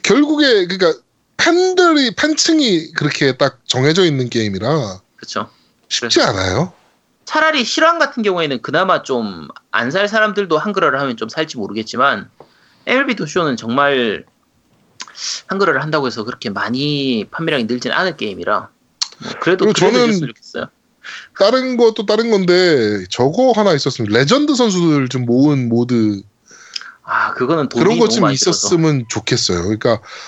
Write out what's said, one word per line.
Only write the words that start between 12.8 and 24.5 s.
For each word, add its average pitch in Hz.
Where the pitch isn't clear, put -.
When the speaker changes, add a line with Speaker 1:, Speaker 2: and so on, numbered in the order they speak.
Speaker 2:
엠엘비 254
더 160
쇼는 151
정말 123
한글화를 175
한다고 151
해서 117
그렇게 123
많이 123
판매량이 156
늘진 123
않을 170
게임이라 98
뭐 -
그래도 180
Speaker 1:
그리고 214
Speaker 2:
그래도 -
Speaker 1:
저는 220
Speaker 2:
해줬으면 180
좋겠어요. -
Speaker 1:
다른 254
것도 226
다른 226
건데 175
저거 190
하나 202
있었으면 127
레전드 240